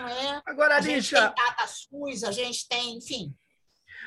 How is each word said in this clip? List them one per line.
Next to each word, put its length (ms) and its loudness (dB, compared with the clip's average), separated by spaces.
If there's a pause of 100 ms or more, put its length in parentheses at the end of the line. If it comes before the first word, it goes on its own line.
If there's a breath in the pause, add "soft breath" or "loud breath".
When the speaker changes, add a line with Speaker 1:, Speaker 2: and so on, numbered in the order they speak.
Speaker 1:
é? 380 -4
Speaker 2:
Agora, 320 4
Speaker 1:
A 40 6
gente 140 0
Speaker 2:
Lígia 360 4
Speaker 1:
tem 140 2
data 220 0
sus, 560 -10
a 80 -2
gente 360 -4
tem, 300 -4
enfim. 380 -8 (720 loud breath)